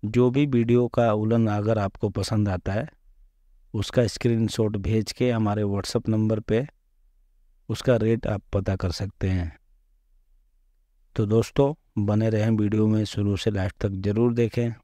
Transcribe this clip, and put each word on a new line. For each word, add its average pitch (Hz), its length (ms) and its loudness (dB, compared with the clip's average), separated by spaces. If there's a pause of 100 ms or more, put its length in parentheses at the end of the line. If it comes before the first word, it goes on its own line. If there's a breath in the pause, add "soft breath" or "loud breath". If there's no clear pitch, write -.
जो 120 260 4
भी 143 140 2
वीडियो 120 420 2
का 117 260 2
उलन 110 340 2
अगर 104 300 0
आपको 101 320 -2
पसंद 104 400 -2
आता 92 240 -4
है, 123 160 -4 (840)
उसका 113 340 0
स्क्रीनशॉट 113 720 0
भेज 104 340 -2
के 123 200 -2
हमारे 107 320 0
WhatsApp 101 460 -4
नंबर 110 300 0
पे 113 280 -2 (1000)
उसका 120 260 2
रेट 113 320 0
आप 104 140 -4 (120)
पता 98 220 0
कर 92 160 -2
सकते 98 380 -4
हैं। 87 280 -2 (1600)
तो 110 100 0
दोस्तों, 117 480 2 (320)
बने 104 240 2
रहें 110 220 0
वीडियो 107 360 2
में, 107 180 2
शुरू 101 320 -2
से 110 140 -2
लास्ट 92 280 -4
तक 104 100 -2
ज़रूर 101 440 0
देखें। 120 380 0 (120)